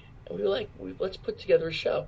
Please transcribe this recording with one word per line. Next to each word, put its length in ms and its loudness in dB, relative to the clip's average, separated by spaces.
And 120 -6
we 60 2
were 60 6
like, 280 0
"We, 200 -8
let's 200 -2
put 200 -6
together 300 4
a 40 -4
show." 360 0